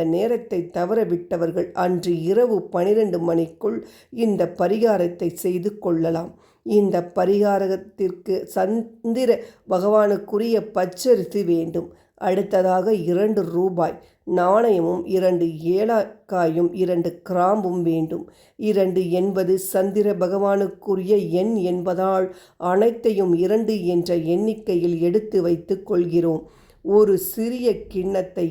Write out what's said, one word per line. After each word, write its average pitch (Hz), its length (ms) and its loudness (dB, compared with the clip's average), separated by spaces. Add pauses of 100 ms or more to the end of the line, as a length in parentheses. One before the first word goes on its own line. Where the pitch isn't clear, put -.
நேரத்தை 208 540 -2 (100)
தவறவிட்டவர்கள் 175 1040 -2
அன்று 180 380 0 (120)
இரவு 220 340 2 (100)
பனிரெண்டு 196 520 0
மணிக்குள் 170 580 -2 (360)
இந்த 196 400 0
பரிகாரத்தை 185 840 0
செய்து 180 420 -2
கொள்ளலாம். 165 560 -2 (320)
இந்த 208 320 2 (140)
பரிகாரத்திற்கு 190 1200 0 (120)
சந்திர 226 920 -2 (300)
பகவானுக்குரிய 208 880 2 (140)
பச்சரிசி 190 760 0
வேண்டும். 170 440 -2 (320)
அடுத்ததாக 185 720 2 (100)
இரண்டு 196 440 0
ரூபாய் 170 500 -2 (300)
நாணயமும் 180 800 2
இரண்டு 185 400 2 (260)
ஏலக்காயும் 180 1000 0
இரண்டு 175 360 0 (140)
கிராம்பும் 180 600 0
வேண்டும். 165 420 -2 (340)
இரண்டு 190 420 2 (100)
என்பது 185 420 0 (100)
சந்திர 196 500 0
பகவானுக்குரிய 196 1000 0 (200)
எண் 190 200 0 (100)
என்பதால் 185 640 0 (360)
அனைத்தையும் 202 720 2
இரண்டு 214 400 0 (100)
என்ற 175 320 0 (100)
எண்ணிக்கையில் 180 720 0
எடுத்து 202 400 0
வைத்துக் 175 460 -2
கொள்கிறோம். 170 560 0 (420)
ஒரு 202 280 6 (100)
சிறிய 240 460 -4 (160)
கிண்ணத்தை 185 640 -4